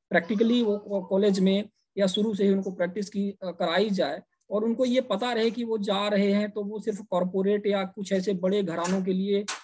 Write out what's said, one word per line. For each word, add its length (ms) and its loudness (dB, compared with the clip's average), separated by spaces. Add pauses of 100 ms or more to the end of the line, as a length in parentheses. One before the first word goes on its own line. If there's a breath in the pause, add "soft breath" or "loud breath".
(140)
practically 500 2
वो 140 0
को-, 300 -6
college 320 4
में 280 2 (300)
या 80 2
शुरू 280 0
से 100 0
ही 60 6
उनको 200 0
practice 380 -4
की, 220 -2
अ, 140 -10
कराई 460 0
जाए 320 -2 (280)
और 140 0
उनको 200 0
ये 160 2
पता 320 -2
रहे 180 0
कि 140 -4
वो 140 -2
जा 300 0
रहे 240 4
हैं 180 0
तो 120 -6
वो 180 -8
सिर्फ 180 -4 (120)
corporate 560 0
या 180 0
कुछ 280 -8
ऐसे 220 0
बड़े 280 0
घरानों 400 -2
के 100 0
लिए 320 0 (200)